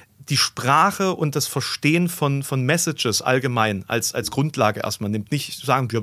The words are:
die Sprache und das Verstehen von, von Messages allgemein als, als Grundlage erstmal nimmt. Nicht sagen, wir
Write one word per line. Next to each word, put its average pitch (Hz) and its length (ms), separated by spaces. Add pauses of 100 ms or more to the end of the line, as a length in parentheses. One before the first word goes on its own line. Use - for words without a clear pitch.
(280)
die 139 80
Sprache 180 800
und 151 220
das 143 100
Verstehen 160 640
von, 139 340
von 131 200
Messages 147 600
allgemein 120 640
als, 117 260
als - 200
Grundlage 135 480
erstmal 104 280
nimmt. 104 220
Nicht - 340
sagen, 127 280
wir 113 100